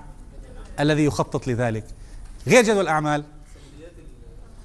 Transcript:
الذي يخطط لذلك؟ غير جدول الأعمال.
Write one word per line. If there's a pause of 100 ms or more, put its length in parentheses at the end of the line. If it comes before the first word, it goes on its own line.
(800)
الذي
يخطط
لذلك؟ (640)
غير
جدول
الأعمال. (1400)